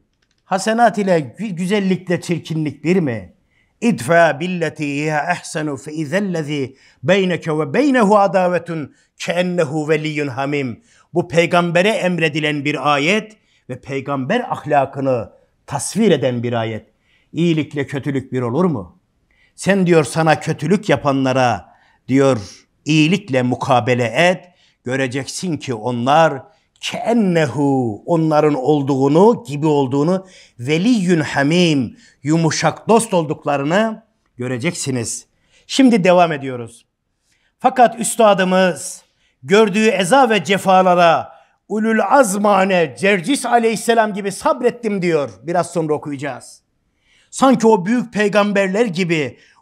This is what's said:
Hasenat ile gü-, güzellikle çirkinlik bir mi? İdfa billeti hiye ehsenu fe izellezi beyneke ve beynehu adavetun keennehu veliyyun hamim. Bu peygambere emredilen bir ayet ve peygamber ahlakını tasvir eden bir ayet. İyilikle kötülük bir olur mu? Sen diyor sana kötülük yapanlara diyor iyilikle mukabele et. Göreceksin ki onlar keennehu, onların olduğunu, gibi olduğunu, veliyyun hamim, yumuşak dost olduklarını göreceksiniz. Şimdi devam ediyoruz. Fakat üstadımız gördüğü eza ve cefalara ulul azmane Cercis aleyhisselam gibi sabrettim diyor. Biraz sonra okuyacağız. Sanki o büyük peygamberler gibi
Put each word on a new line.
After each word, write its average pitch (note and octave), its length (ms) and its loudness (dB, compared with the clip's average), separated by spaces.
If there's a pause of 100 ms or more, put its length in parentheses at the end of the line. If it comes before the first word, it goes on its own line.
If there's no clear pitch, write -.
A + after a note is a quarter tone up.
(520)
Hasenat A3 460 0
ile F#3+ 200 2
gü-, E3+ 360 -8
güzellikle F3+ 680 -2
çirkinlik D#3 640 -6
bir E3+ 120 2
mi? A#2 380 -4 (460)
İdfa D#3+ 600 2
billeti D#3+ 460 -4
hiye D3 340 -4 (100)
ehsenu D#3 460 -8
fe D3+ 160 -14
izellezi D#3 840 -4 (260)
beyneke E3+ 560 -2
ve C#3+ 160 -4
beynehu A#3+ 440 2
adavetun F3 760 -2 (220)
keennehu E3+ 720 -4
veliyyun D3+ 400 -2
hamim. C3+ 540 -6 (320)
Bu E3+ 140 -2
peygambere F3 600 2
emredilen D#3+ 760 -2
bir D3 300 0
ayet F#3+ 420 -2 (320)
ve B2+ 120 -12
peygamber C#3 600 -4
ahlakını C3+ 920 -2 (340)
tasvir - 440 0
eden B2+ 320 0
bir A#2 100 -4
ayet. A2+ 380 -6 (420)
İyilikle D#3 540 -2
kötülük C#3 460 -6
bir B2+ 100 -4
olur B2 220 0
mu? A#2 340 -4 (560)
Sen F#3 320 0
diyor E3 180 4
sana D#3+ 360 0
kötülük D#3+ 480 -2
yapanlara C3 840 0 (340)
diyor C3+ 300 2 (460)
iyilikle D3+ 580 0
mukabele B2 640 0
et. E3+ 440 0 (360)
Göreceksin C3+ 720 -4
ki C3 180 -8
onlar B2+ 680 2 (400)
keennehu, C#3+ 1200 0
onların D#3 480 2
olduğunu, C#3+ 920 2
gibi D3 200 -4
olduğunu, D3 600 0 (320)
veliyyun F3 600 0
hamim, C#3+ 760 0 (260)
yumuşak D#3 640 -2
dost A3 260 2
olduklarını E3 880 -2 (340)
göreceksiniz. B2+ 880 -6 (400)
Şimdi A#3+ 380 4
devam F3 280 4
ediyoruz. B2+ 540 -10 (720)
Fakat A#3 420 2
üstadımız F#3 1000 2 (400)
gördüğü G#3 460 4
eza A3 420 4
ve G#3 140 0
cefalara F3+ 880 4 (360)
ulul A3 320 0 (100)
azmane F#3+ 880 2
Cercis F#3+ 480 0
aleyhisselam A3+ 680 2
gibi G3 180 -6
sabrettim A#3+ 720 -2
diyor. D#3 280 0 (120)
Biraz E3+ 300 -2
sonra D#3+ 220 -2
okuyacağız. C#3 680 -10 (680)
Sanki B3 360 2
o G#3+ 200 4
büyük A#3 260 -2
peygamberler G3+ 760 0
gibi D#3+ 520 -4 (240)